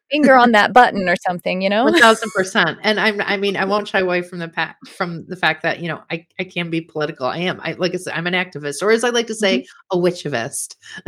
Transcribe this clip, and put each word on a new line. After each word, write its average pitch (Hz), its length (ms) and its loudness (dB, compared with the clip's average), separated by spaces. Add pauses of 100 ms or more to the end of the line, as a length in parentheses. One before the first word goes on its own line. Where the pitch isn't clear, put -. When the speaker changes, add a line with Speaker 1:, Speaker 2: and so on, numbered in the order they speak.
(120)
Speaker 1:
finger 277 240 6
on 240 180 6
that 208 200 6
button 202 360 6
or 175 60 2 (120)
something," 180 340 -4
you 196 80 0
know? 214 140 2
<laughs> 302 80 4
Speaker 2:
One 339 80 4
thousand 220 360 4
percent. 185 480 0
And 208 160 2
I'm, 202 220 0
I 196 160 -2
mean, 196 200 -2
I 190 80 -2
won't 208 220 -2
shy 202 120 -2
away 180 240 0
from 180 160 -12
the 165 100 -8
pa-, 160 260 -6 (120)
from 170 400 -8
the 180 80 -12
fact 160 280 -2
that, 156 160 -2
you 170 100 -8
know, 151 120 -10 (100)
I, 170 140 -10 (140)
I 190 40 -6
can 175 260 -8
be 165 120 -4
political. 151 460 -6
I 139 120 -4
am. 175 240 -4
I, 160 100 -6
like 175 200 -4
I 180 40 -4
said, 123 180 -10
I'm 165 120 -4
an 175 60 -4
activist, 147 500 -6
or 208 80 2
as 226 120 2
I 247 60 2
like 240 180 -2
to 220 80 -6
say, 214 240 0
Speaker 1:
Mm-hmm. - 400 -6
Speaker 2:
a - 20 0
witchivist. 147 720 -4 (320)